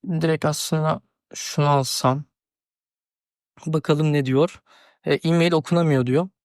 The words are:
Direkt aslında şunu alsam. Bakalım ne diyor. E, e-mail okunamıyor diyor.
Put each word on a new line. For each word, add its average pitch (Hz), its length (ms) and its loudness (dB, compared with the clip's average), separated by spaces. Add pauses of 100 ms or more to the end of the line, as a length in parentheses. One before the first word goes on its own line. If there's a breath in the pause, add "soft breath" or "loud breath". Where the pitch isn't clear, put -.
Direkt 160 400 -2
aslında 156 560 -2 (320)
şunu - 360 -2
alsam. 139 560 0 (1400)
Bakalım 156 480 0
ne 143 120 0
diyor. 135 360 0 (420 soft breath)
E, 151 100 0
e-mail 165 380 2
okunamıyor 156 540 2
diyor. 151 240 0 (160)